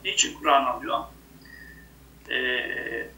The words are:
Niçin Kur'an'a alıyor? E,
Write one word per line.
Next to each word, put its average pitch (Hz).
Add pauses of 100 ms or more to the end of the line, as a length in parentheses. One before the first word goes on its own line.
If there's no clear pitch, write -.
Niçin -
Kur'an'a 135
alıyor? 139 (1300)
E, 123